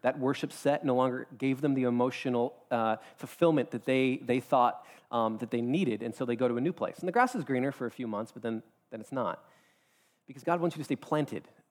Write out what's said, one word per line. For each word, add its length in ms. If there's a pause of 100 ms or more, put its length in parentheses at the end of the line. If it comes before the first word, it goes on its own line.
that 180
worship 320
set 320
no 120
longer 320 (100)
gave 240
them 140
the 80
emotional, 720 (160)
uh, 260 (200)
fulfillment 560
that 120
they, 400
they 160
thought, 460 (240)
um, 280
that 120
they 100
needed, 420
and 120
so 100
they 120
go 120
to 80
a 40
new 120
place. 280
And 80
the 40
grass 220
is 100
greener 260
for 160
a 40
few 160
months, 260
but 100
then, 200 (280)
then 100
it's 120
not. 320 (840)
Because 160
God 180
wants 140
you 60
to 40
stay 120
planted. 520 (220)